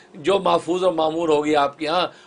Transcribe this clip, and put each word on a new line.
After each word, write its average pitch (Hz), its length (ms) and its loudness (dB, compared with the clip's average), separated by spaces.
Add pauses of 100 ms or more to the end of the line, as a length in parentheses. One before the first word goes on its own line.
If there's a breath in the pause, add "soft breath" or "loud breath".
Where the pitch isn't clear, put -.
(180 loud breath)
जो 175 220 0
महफूज 175 440 0
और 175 100 2
मामूर 160 360 0
होगी 151 260 2
आपके 143 280 -2
यहाँ, 165 280 -2 (140 loud breath)